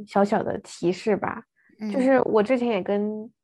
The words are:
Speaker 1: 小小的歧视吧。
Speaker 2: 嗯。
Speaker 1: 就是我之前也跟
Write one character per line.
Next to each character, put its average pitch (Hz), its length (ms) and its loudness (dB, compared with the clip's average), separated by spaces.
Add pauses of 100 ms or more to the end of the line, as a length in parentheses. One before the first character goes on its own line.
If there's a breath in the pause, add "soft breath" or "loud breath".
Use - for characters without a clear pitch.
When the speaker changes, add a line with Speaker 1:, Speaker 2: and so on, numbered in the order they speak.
Speaker 1:
小 202 200 2
小 208 180 0
的 - 180 -4
歧 - 300 -4
视 196 240 -2
吧。 - 280 -6 (360 soft breath)
Speaker 2:
嗯。 214 100 -8
Speaker 1:
就 254 120 0
是 262 240 4
我 208 180 4
之 254 140 2
前 240 100 -2
也 196 160 0
跟 214 480 -4 (120)